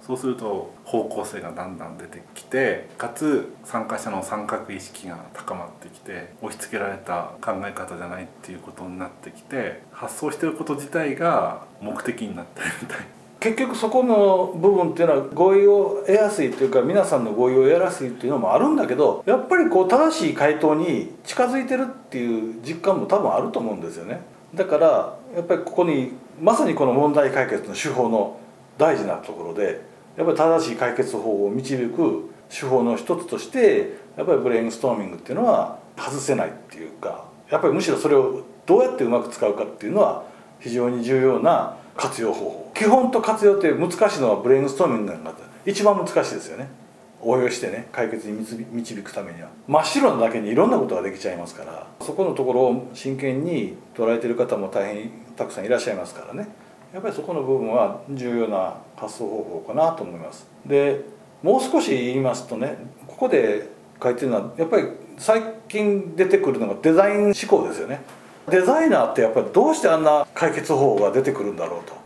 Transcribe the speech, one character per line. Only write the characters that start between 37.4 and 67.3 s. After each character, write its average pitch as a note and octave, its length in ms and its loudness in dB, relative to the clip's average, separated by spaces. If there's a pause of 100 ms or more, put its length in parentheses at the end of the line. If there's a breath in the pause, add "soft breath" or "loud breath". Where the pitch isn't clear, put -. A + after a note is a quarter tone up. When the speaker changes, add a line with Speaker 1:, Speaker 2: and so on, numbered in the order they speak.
Speaker 2:
や D3+ 100 0
っ - 40 -2
ぱ E3+ 60 4
り C3+ 40 4
む E3+ 80 0
し F3 100 0
ろ C3+ 60 2
そ - 100 -2
れ D3 100 6
を C3 260 2 (240)
ど G3 140 6
う - 20 6
や B3+ 80 2
っ B3+ 80 -8
て C#3+ 60 0
う A#2+ 40 0
ま A#2 140 2
く - 80 -10
使 - 160 -2
う G#2 80 0
か A2 100 -4
っ - 20 -12
て - 200 -12
い - 20 -6
う C3 40 -4
の G3+ 100 4
は - 220 0 (360 loud breath)
非 - 100 -12
常 B2 200 0
に B2 140 -4
重 C3 180 2
要 B2+ 180 4
な C#3+ 360 2 (200 loud breath)
活 C3 240 -4
用 A2 140 -2
方 F#2+ 160 -6
法。 - 240 -14
基 G#3+ 100 -2
本 A#3+ 260 6
と A3 120 0
活 G#3+ 240 2
用 G3+ 80 8
っ G3+ 80 -2
て D#3+ 100 4
難 E3+ 200 0 (180)
し - 80 -6
い - 20 -2
の B2+ 80 4
は G#2 80 4
ブ A#2+ 140 2
レ C3+ 80 8
イ - 20 2
ン C#3+ 80 0
ス C3+ 80 -6
ト F#3 80 4
ー E3 40 2
ミ A#2+ 100 0
ン G#2 80 -4
グ F#2 60 -8
が D#2+ 60 -12 (460 loud breath)
一 G3+ 180 -2
番 G3+ 140 6
難 E3+ 120 -4
し - 20 -8
い - 40 -10
で D3+ 100 4
す - 240 -8
よ F2 100 -14
ね。 C3+ 100 -12 (540)
応 A#2+ 160 2
用 B2 100 2
し - 120 -4
て G#2 80 -6
ね、 A2+ 240 -10
解 A#2 180 -2
決 G#2+ 200 -8
に G#2+ 60 -6 (360)
導 A#2 240 -8
く G2 140 -12
た G#2 120 -8
め F2+ 100 -12
に E2+ 80 -16
は。 - 80 -16 (180)
真 D3 140 4
っ D#3 60 0
白 B3+ 300 2
な A2+ 100 4
だ A2+ 40 2
け A2+ 100 -2
に G#2 100 -4
い A#2 40 0
ろ E3 120 6
ん A#3+ 40 2
な A#3+ 80 2
こ - 80 0
と - 80 -4
が F2+ 60 -2
で F#2+ 120 -4
き - 60 -12
ち - 120 -8
ゃ - 20 -6
い F2+ 60 -8
ま E2+ 80 -10
す - 80 -16
か - 100 -14
ら、 - 220 -14 (160)
そ D#3 100 -8
こ F#3+ 120 0
の E3+ 80 0
と C3 120 -2
こ B2+ 80 0
ろ A#2+ 80 4
を B2+ 320 2
真 C3+ 240 -6
剣 C3+ 260 -2
に C#3+ 320 -4 (200)
捉 A#2 200 2
え A#2 40 -2
て A#2+ 100 -4
る A#2 60 0
方 A#2 240 0
も G2 100 -4
大 G2+ 260 -4
変 G#2+ 160 -10 (240)
た A#2+ 120 -6
く - 60 -14
さ G2+ 100 -10
ん - 20 -8
い G#2 60 -8
ら B2 80 2
っ - 20 -2
し B2 100 -4
ゃ G#2 40 -2
い - 20 -8
ま F2+ 80 -8
す E2+ 100 -16
か - 120 -16
ら - 80 -14
ね。 F#3+ 120 -10 (500 loud breath)
や F#3+ 40 -10
っ - 20 -14
ぱ A3 80 -4
り - 40 -8
そ - 60 -10
こ - 140 -6
の D3+ 80 -2
部 C3 160 2
分 A2+ 140 -2
は A2 360 2
重 B2 300 -4
要 A2+ 100 0
な F#2+ 300 -2 (180)
発 - 220 -12
想 A#2 80 -8
方 G2 400 -8
法 A#2 80 -10
か - 0 -
な D#3+ 180 2
と - 100 -8
思 F2 140 -12
い - 20 -12
ま D#2+ 140 -14
す。 - 160 -20 (160)
で、 C#3 380 2 (400)
も G#3 160 4
う - 20 2
少 D4+ 180 0
し - 120 0
言 B2 260 0
い C3+ 40 2
ま B2+ 140 2
す - 140 -12
と A#2+ 80 -8
ね、 C3 220 -6 (280)
こ - 100 -20
こ B3+ 120 0
で A2 400 2 (340)
書 B2 80 2
い A#2+ 60 0
て B2+ 60 -6
る C#3 80 0
の A2+ 60 2
は、 G2+ 200 -4
や E3 80 0
っ D#3+ 40 -8
ぱ G#3 100 4
り D3 60 2 (340)
最 A3 240 2 (260)
近 G3+ 480 0
出 F#3 80 4
て F#3+ 140 4
く - 120 2
る B2 80 0
の A2+ 100 -2
が G2 120 -4
デ D#3+ 140 6
ザ G3 180 6
イ G#3 60 0
ン G#3 80 4
思 G3+ 80 4 (140)